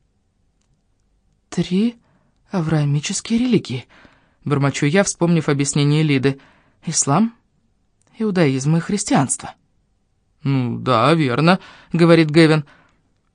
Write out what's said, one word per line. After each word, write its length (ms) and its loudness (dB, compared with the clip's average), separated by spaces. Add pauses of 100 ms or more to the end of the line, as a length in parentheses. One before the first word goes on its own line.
(1500)
«Три 460 -2 (560)
авраамические 880 -2
религии», 480 -2 (580)
бормочу 420 -2
я, 180 2
вспомнив 440 -2
объяснение 540 0
Лиды. 380 0 (440)
«Ислам, 520 -2 (840)
иудаизм 580 0
и 40 0
христианство». 760 -4 (880)
«Ну 360 -2
да, 360 2
верно», 440 2 (340)
говорит 380 4
Гэвин. 360 4 (680)